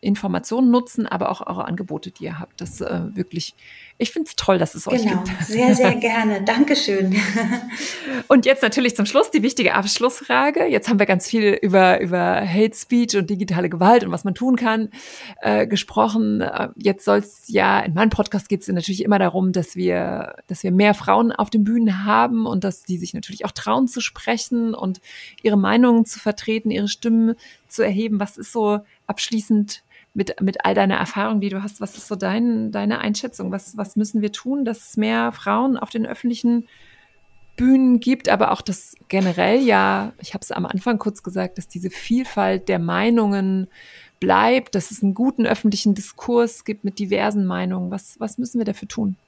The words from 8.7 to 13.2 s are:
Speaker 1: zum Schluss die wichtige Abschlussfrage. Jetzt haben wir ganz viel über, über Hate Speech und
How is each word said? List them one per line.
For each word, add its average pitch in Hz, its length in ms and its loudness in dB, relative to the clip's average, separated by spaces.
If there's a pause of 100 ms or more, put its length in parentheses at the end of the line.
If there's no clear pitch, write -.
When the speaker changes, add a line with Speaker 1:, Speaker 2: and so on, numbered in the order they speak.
Speaker 1:
zum - 120 0
Schluss 302 240 2
die 302 120 2
wichtige - 320 2
Abschlussfrage. 254 920 0
Jetzt 220 220 0
haben 220 100 2
wir 202 80 4
ganz 185 200 0
viel 208 360 2
über, 185 380 6
über 180 460 0
Hate 214 280 2
Speech 240 420 0
und 185 140 0